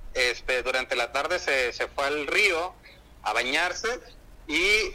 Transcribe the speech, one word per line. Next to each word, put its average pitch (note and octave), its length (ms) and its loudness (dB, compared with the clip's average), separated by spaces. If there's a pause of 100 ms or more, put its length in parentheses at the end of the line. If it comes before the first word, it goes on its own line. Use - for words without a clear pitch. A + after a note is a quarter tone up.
(140)
este, B2 480 0
durante B2+ 320 -2
la A#2+ 160 0
tarde D#3 300 -2
se, C3 320 0
se A#2+ 160 -4
fue C#3 160 -2
al C#3+ 240 -2
río F3+ 460 2 (500)
a G#2+ 80 0
bañarse E3 680 0 (460)
y F#3+ 480 2